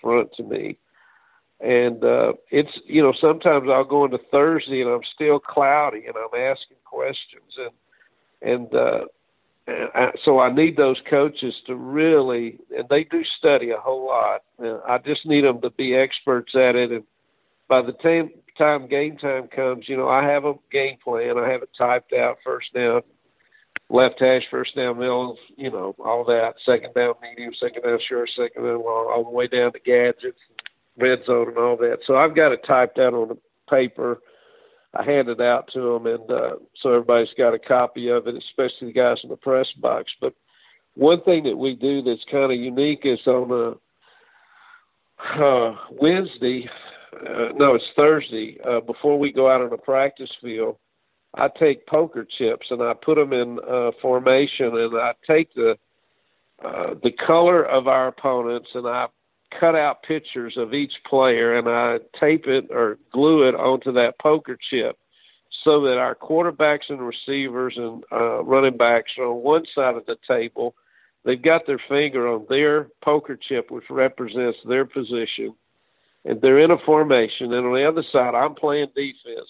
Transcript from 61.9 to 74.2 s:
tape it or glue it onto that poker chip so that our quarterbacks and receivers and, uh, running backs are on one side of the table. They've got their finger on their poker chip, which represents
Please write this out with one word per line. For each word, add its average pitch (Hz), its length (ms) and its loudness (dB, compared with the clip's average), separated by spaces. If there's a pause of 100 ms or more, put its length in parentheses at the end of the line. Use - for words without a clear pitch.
tape 160 300 2
it 131 240 -2
or 113 260 -2 (140)
glue 147 340 4
it 127 80 2
onto 131 380 -2
that 120 260 0
poker 151 400 0 (100)
chip 120 300 -4 (640)
so 151 200 4
that 131 140 2
our 123 200 -2
quarterbacks 151 720 -2
and 139 100 -10
receivers 127 760 -6
and, 117 340 -10
uh, 117 320 0
running 135 340 2
backs 117 400 2
are 127 100 -4
on 120 160 -4
one 156 240 2
side 131 280 0
of 113 120 -12
the 117 100 -6 (100)
table. 120 480 -4 (480)
They've 123 180 -2
got 160 260 2
their 139 120 -2
finger 139 480 -2
on 113 220 -4
their 147 400 2 (120)
poker 147 360 0
chip, - 340 -6
which 123 200 -14
represents 123 720 -4